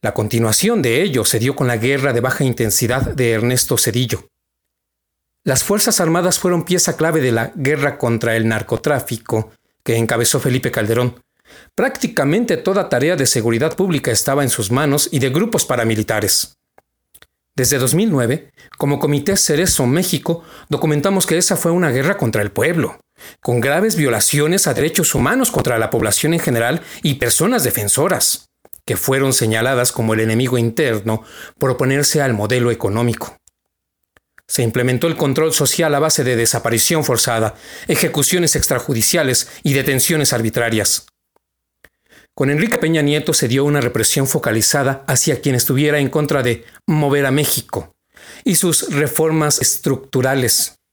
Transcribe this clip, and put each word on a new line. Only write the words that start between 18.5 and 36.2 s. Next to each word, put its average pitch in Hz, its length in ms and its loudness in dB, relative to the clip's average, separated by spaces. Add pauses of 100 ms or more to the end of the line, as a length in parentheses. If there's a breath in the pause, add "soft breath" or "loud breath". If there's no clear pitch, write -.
como 143 240 0
Comité 147 380 0
Cerezo 165 480 0
México, 170 580 -2 (240 loud breath)
documentamos 160 560 0
que 165 140 0
esa 180 180 0
fue 165 160 0
una 175 180 2
guerra 135 280 0
contra 110 240 0
el 104 100 -4
pueblo, 160 480 -2 (400 loud breath)
con 123 200 0
graves 165 360 0
violaciones 147 720 2
a 143 80 0
derechos 160 400 0
humanos 190 360 0
contra 127 280 0
la 110 100 0
población 120 460 0
en 165 60 0
general 123 420 0 (200 loud breath)
y 143 120 0
personas 156 500 0
defensoras, 127 880 -2 (340)
que 107 140 -4
fueron 135 340 0
señaladas 123 580 2
como 110 220 -2
el 110 80 2
enemigo 120 380 2
interno 113 640 0 (340 loud breath)
por 135 140 0
oponerse 139 500 0
al 131 140 2
modelo 117 360 0
económico. 113 680 -2 (1080)
Se - 180 -2
implementó 123 420 0
el 165 100 -2
control 151 360 0
social 151 420 0
a 139 60 2
base 156 240 0